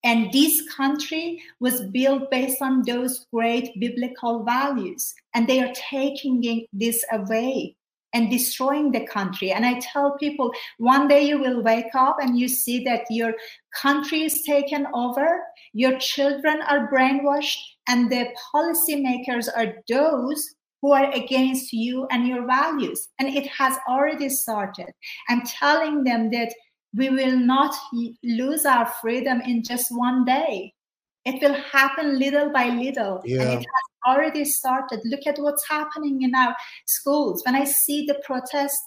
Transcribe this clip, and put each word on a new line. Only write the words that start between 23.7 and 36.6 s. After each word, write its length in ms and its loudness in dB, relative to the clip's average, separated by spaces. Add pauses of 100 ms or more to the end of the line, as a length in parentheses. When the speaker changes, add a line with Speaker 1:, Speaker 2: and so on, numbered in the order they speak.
Speaker 1:
already 400 0
started. 640 -6 (380)
I'm 160 0
telling 580 2
them 280 2
that 200 -2 (440)
we 120 2
will 280 2
not 380 4 (180)
y-, 200 -4 (100)
lose 420 0
our 220 6
freedom 540 -2
in 240 0
just 260 -4
one 340 2
day. 480 0 (520)
It 180 -4
will 120 4
happen 640 2
little 300 2
by 180 2
little. 540 -2
And 80 -8
Speaker 2:
Yeah. 200 2
Speaker 1:
it 140 -2 (100)
has 120 0 (200)
already 380 2
started. 600 -2
Look 220 -4
at 140 -2
what's 280 -2
happening 540 -2
in 140 2
our 180 4 (320)